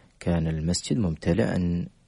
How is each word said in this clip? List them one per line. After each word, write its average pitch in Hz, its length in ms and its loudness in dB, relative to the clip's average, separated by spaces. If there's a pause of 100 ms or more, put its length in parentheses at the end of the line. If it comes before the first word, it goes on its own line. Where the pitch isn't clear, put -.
(200)
كان 85 280 0
المسجد 80 500 0
ممتلئ 85 580 0
أن 87 320 0 (200)